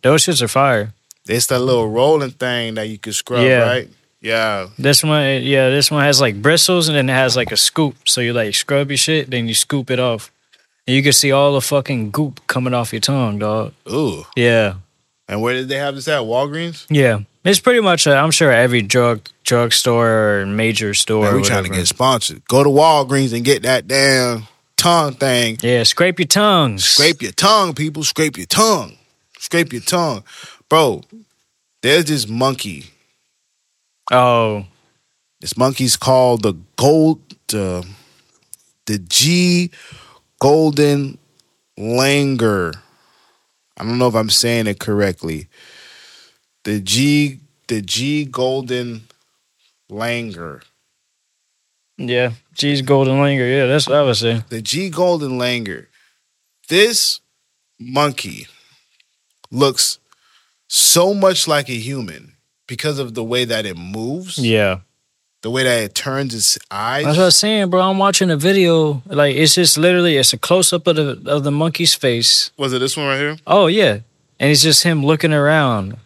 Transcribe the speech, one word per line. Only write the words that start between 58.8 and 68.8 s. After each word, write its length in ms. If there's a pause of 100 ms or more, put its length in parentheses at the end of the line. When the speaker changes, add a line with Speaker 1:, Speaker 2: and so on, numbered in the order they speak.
Speaker 2:
looks 480 (680)
so 460
much 340
like 220
a 40
human 600 (340)
because 320
of 140
the 100
way 220
that 200
it 120
moves. 600
Speaker 1:
Yeah. 400 (640)
Speaker 2:
The 100
way 120
that 200
it 120
turns 380
its 240 (140)
eyes. 340
Speaker 1:
That's 120
what 60
I 40
was 100
saying, 320
bro. 120
I'm 180
watching 320
a 40
video. 720